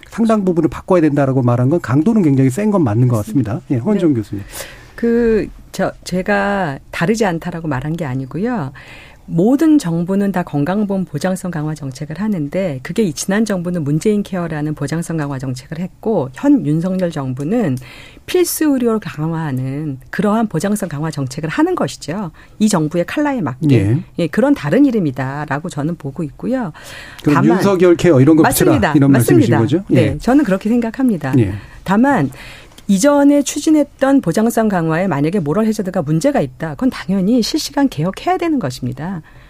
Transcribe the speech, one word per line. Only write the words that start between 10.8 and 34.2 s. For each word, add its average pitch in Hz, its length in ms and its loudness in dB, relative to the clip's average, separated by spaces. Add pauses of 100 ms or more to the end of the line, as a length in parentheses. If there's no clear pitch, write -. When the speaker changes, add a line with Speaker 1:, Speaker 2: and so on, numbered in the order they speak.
Speaker 2:
보장성 180 460 -4
강화 156 240 -4
정책을 147 440 -10
하는데 180 600 -2
그게 196 220 -2
이 170 100 0
지난 208 320 -2
정부는 180 380 -4
문재인 196 400 0
케어라는 160 500 -4
보장성 160 440 -4
강화 143 200 -4
정책을 131 400 -8
했고 175 560 -4
현 247 320 2
윤석열 175 460 -2
정부는 143 640 -2 (480)
필수 349 400 0
의료를 240 340 2
강화하는 147 1000 -6 (100)
그러한 214 380 0
보장성 196 420 -2
강화 151 220 -6
정책을 147 360 -6
하는 311 280 0
것이죠. 170 560 -6 (260)
이 214 100 2
정부의 175 380 0
칼라에 285 360 -2
맞게. 139 280 -2
Speaker 1:
예. 120 340 2 (140)
Speaker 2:
예, 175 80 -2
그런 269 300 2
다른 202 300 2
이름이다라고 147 840 -2
저는 156 280 -6
보고 139 260 -8
있고요. 190 500 -6 (480)
Speaker 1:
그럼 147 140 2
Speaker 2:
다만 170 220 4
Speaker 1:
윤석열 180 400 4
케어 165 220 4
이런 143 160 8
거 156 60 6
붙여라, 359 300 4
Speaker 2:
맞습니다. 202 220 2
Speaker 1:
이런 139 180 4
말씀이신 214 420 4
Speaker 2:
맞습니다. 147 60 4
Speaker 1:
거죠? 151 340 0
Speaker 2:
네, 147 200 2
Speaker 1:
예. 147 40 -6
Speaker 2:
저는 269 260 2
그렇게 196 260 -2
생각합니다. 226 680 0
Speaker 1:
예. 104 160 2 (300)
Speaker 2:
다만 208 480 2 (600)
이전에 285 520 4
추진했던 285 800 0